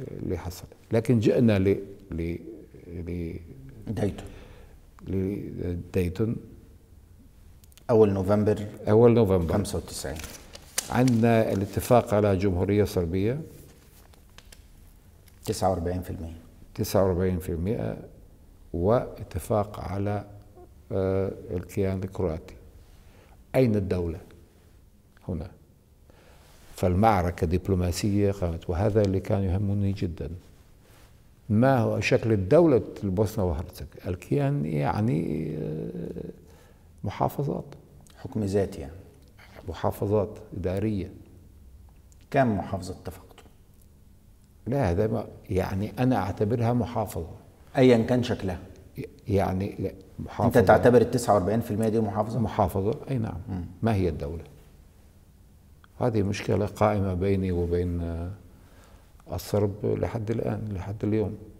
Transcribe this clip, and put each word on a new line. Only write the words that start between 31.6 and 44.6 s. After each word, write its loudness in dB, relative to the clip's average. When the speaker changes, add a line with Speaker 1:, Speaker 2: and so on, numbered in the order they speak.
Speaker 1:
هو 2
شكل 2
الدولة 6
البوسنة 0
وهرسك؟ -4
الكيان، -2
يعني، -2
آه، -8
محافظات. -4
Speaker 2:
حكم -6
ذاتي، -2
يعني. -12
Speaker 1:
محافظات -2
إدارية. -2
Speaker 2:
كم 4
محافظة -6
اتفقتوا؟ -16